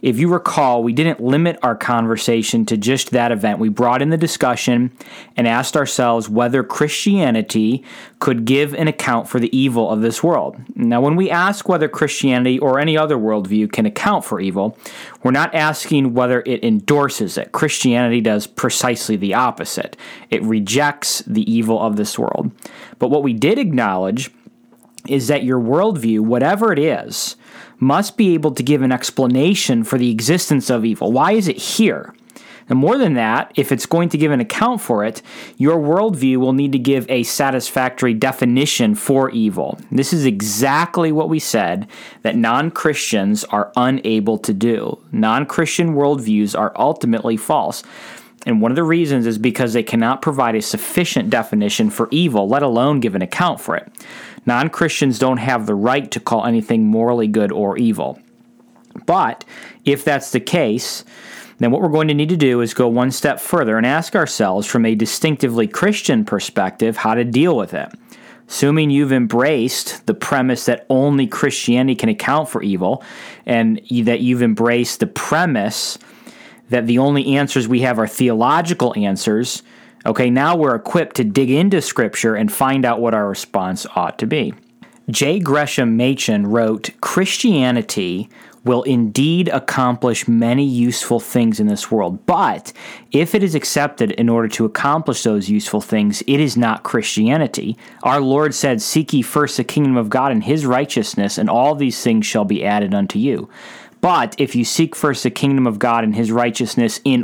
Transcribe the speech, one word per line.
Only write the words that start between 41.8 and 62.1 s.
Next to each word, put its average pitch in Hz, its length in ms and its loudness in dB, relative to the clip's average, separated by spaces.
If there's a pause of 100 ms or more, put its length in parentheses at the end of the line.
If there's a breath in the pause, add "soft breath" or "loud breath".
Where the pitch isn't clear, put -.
that 110 140 0
non-Christians 117 1120 0
are 104 280 -2
unable 113 640 0
to 107 160 -2
do. 107 560 -2
Non-Christian 143 840 0
worldviews 113 600 0
are 104 200 0
ultimately 117 600 0
false. - 460 -2 (600 loud breath)
And 117 160 2
one 117 120 2
of 131 40 0
the 165 60 0
reasons 156 440 2
is 113 120 -2
because 117 340 0
they 113 120 0
cannot 117 380 0
provide 131 340 0
a 110 60 0
sufficient - 680 -2
definition 107 600 0
for 117 200 -4
evil, 131 380 0
let 135 140 2
alone 135 380 2
give 113 140 -2
an 98 80 0
account 165 380 -4
for - 160 -4
it. - 120 -8 (560 loud breath)
Non-Christians 135 760 0
don't 131 160 2
have 120 300 -2
the 107 100 0
right 123 340 0
to - 80 -6
call 107 260 -2
anything 113 400 2
morally 113 440 2
good 104 240 0
or 98 260 -2
evil. 90 400 -2 (880)
But 165 380 0 (400 loud breath)
if 139 180 0
that's 143 300 -2
the 127 80 0
case, 127 640 -2 (540 loud breath)
then 120 120 2
what 131 100 2
we're 185 80 2
going 156 200 2
to 151 60 2